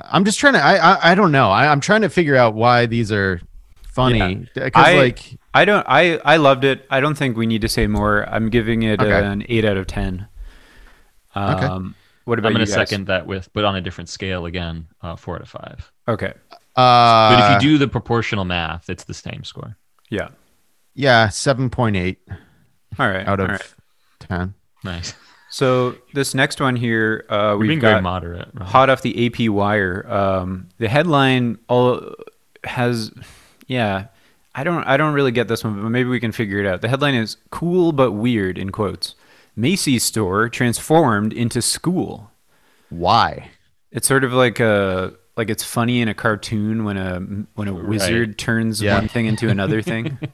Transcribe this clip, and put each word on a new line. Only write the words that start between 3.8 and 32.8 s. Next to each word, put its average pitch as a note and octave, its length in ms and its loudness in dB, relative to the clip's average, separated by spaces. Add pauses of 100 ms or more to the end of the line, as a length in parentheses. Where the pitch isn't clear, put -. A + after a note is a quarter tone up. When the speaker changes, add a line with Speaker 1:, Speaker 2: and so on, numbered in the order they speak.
Speaker 1:
funny, A2+ 720 -2
Speaker 2:
Yeah. C3 160 -6
Speaker 1:
'cause, B2 160 6
Speaker 2:
I, F3+ 100 6
Speaker 1:
like, - 420 0 (160)
Speaker 2:
I D3 100 6
don't, G3 240 2
I, D#3+ 360 4
I D3 120 6
loved C#3 280 4
it. C3+ 260 0
I C3+ 100 0
don't D3 160 0
think C3 200 -2
we A2+ 100 -2
need A2+ 160 -2
to A2+ 60 0
say A2+ 180 0
more. G#2 420 0
I'm A2 220 -2
giving A2+ 320 0
it G#2+ 180 2
Speaker 1:
Okay. G2 260 2
Speaker 2:
an G2+ 220 -4
eight A2+ 160 2
out G#2 140 2
of F#2+ 80 -6
ten. F#2+ 420 -6 (1080)
Speaker 1:
Okay. F#2+ 300 -2
Speaker 2:
Um, F#2 280 -8 (300)
what A#2 140 -2
about A2 100 0
Speaker 3:
I'm A2 60 2
gonna A2+ 100 -2
Speaker 2:
you - 100 -2
guys? - 160 0
Speaker 3:
second G2 160 -6
that F#2 200 -4
with, F#2+ 260 -10
but G#2+ 120 -2
on G2 120 0
a F#2+ 40 -6
different F2 280 -12
scale F#2 380 -8
again, E2+ 420 -10 (120)
uh, E2+ 160 -12
four F2 200 -12
out - 60 -14
of - 60 -20
five. - 420 -18 (180)
Speaker 2:
Okay. - 240 -4 (420)
Speaker 1:
Uh, A#2 600 6
Speaker 3:
But G#2 220 6
if G2+ 60 2
you C#3+ 80 4
do D3+ 80 6
the C#3 100 0
proportional A2 560 -4
math, F2 460 -6
it's F2+ 140 -12
the - 100 -14
same - 300 -14
score. - 320 -16 (340)
Speaker 2:
Yeah. F#2+ 180 -6 (680)
Speaker 1:
Yeah, A#2 360 4
seven C3 400 -2
point A2 260 -2
eight F#2 220 -4 (800)
Speaker 2:
All C3 100 0
right, F#2+ 180 -4
Speaker 1:
out G2 140 0
of F#2+ 80 0
Speaker 2:
all G#2+ 80 -2
right. - 180 -14 (440)
Speaker 1:
ten. F#2 360 -8 (300)
Speaker 3:
Nice. F2+ 300 -10 (360)
Speaker 2:
So B2+ 460 0 (160)
this C#3 220 -4
next C3+ 260 -2
one B2+ 160 0
here, A2+ 540 0
uh, A2 60 -2
Speaker 3:
You're G#2 220 2
Speaker 2:
we've A2 100 2
Speaker 3:
being D#3 120 0
very A2 140 4
Speaker 2:
got G#2+ 80 0
Speaker 3:
moderate, F2 500 -8
Ron. - 160 -12
Speaker 2:
hot C3 220 4
off C3 100 2
the - 160 -4 (100)
A A#2+ 40 -2
P A#2 180 -2
wire. G2+ 600 0
Um, F#2+ 580 -2 (100)
the A2+ 100 -2
headline C3 720 0 (100)
all B2 460 0 (500)
has, B2 460 -4 (560)